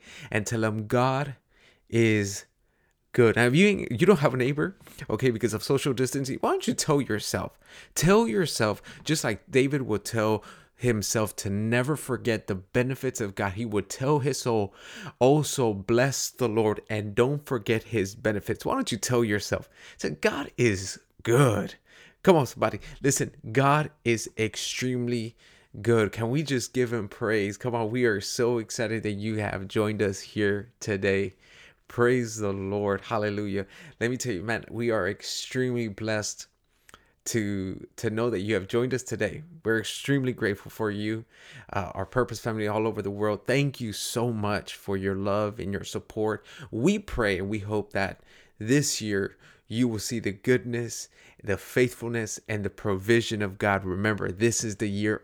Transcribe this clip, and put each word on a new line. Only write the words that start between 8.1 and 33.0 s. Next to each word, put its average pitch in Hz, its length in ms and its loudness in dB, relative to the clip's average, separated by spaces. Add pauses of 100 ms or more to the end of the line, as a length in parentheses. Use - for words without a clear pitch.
yourself, 143 560 0 (200)
just 151 200 0
like 110 260 -4
David 135 320 4
would 107 240 -2
tell 107 380 2 (340)
himself 107 600 0
to - 120 -6
never 120 460 0
forget 110 520 -2
the 107 60 -2
benefits 123 680 -2
of 101 120 -4
God. 98 200 -2
He 113 120 -6
would 104 220 -2
tell 143 320 0
his 127 220 -2
soul, 113 320 0 (460)
"Also 131 540 4
bless 117 560 0
the 120 200 0
Lord 107 400 2
and 107 260 -4
don't 143 300 2
forget 113 380 0
his 98 300 -2
benefits." 107 520 -2
Why - 80 0
don't 269 180 -2
you 120 60 -2
tell 120 260 2
yourself? 104 460 -2 (260)
Say, - 140 -4 (100)
"God - 380 -2
is 98 420 0 (240)
good." 117 520 4 (480)
Come 190 120 8
on, 143 100 4
somebody. 110 360 -2 (200)
Listen, 139 300 2 (220)
God 143 360 4 (140)
is 117 340 0
extremely 120 1000 -2 (440)
good. 110 300 4
Can 113 180 -2
we 147 140 0
just 135 300 -2
give 123 180 0
him 110 160 -2
praise? 104 480 0
Come 120 180 -4
on, 117 160 0
we 123 140 0
are 107 160 4
so 120 380 0
excited 110 460 -4
that 104 100 -2
you 107 240 -4
have 98 320 -4
joined 107 320 0
us 101 180 0
here 104 600 -2
today. 98 540 0 (520)
Praise 120 480 2
the 104 160 -2
Lord. 98 480 -2
Hallelujah. 104 680 -2 (360)